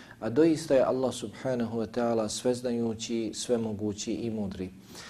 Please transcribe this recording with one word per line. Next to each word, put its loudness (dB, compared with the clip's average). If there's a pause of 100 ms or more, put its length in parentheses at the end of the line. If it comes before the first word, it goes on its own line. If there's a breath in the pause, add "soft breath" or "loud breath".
(200 loud breath)
a -4
doista 4
je 8
Allah 2
subhanahu -4
wa -2
ta'ala 2
sveznajući, -2
svemogući -2
i -2
mudri. -4 (400 loud breath)